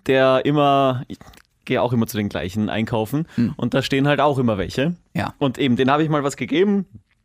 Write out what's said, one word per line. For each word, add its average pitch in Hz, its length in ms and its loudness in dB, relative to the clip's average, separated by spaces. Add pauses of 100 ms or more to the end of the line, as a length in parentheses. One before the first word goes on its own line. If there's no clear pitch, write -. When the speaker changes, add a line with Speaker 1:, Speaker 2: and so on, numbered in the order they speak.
Speaker 1:
der 131 380 4
immer, 139 640 2
ich 98 100 -14 (460)
gehe 123 160 0
auch 117 120 0
immer 113 160 2
zu - 80 -8
den 104 120 -2
gleichen 92 400 -4
einkaufen 110 580 -2 (100)
Speaker 2:
Hm. 117 200 0
Speaker 1:
und 123 180 -4
da 131 80 2
stehen 135 260 0
halt 143 120 2
auch 143 180 2
immer 113 200 0
welche. 131 360 -2 (200)
Speaker 2:
Ja. - 240 -6
Speaker 1:
Und 135 200 -2
eben, 127 180 2
den 131 140 0
hab 147 100 2
ich 160 80 0
mal 151 160 0
was 139 120 -6
gegeben. 185 500 0 (380)